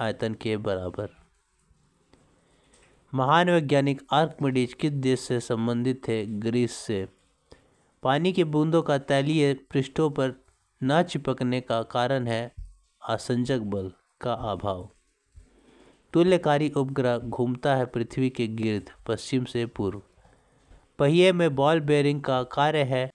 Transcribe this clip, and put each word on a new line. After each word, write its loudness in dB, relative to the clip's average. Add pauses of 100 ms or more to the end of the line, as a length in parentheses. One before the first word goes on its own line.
आयतन -4
के -4
बराबर। -6 (2000)
महान 4
वैज्ञानिक 2 (100)
आर्किमिडीज 0
किस -2
देश 2
से -4
संबंधित -2
थे? -2
ग्रीस 0
से। -6 (960)
पानी 2
की 2
बूंदों 2
का 0
तैलीय 2
पृष्ठों -2
पर -2 (500)
न 4
चिपकने -4
का -2
कारण -2
है -4 (540)
आसंजक -2
बल -6 (280)
का -4
अभाव। -6 (1200)
तुल्यकारी 4
उपग्रह 0
घूमता -2
है 0
पृथ्वी -2
के -2
गिर्द -4 (160)
पश्चिम -2
से -4
पूर्व। -6 (960)
पहिए 6
में 2
बॉल 2
बेयरिंग 2
का 0
कार्य 0
है -2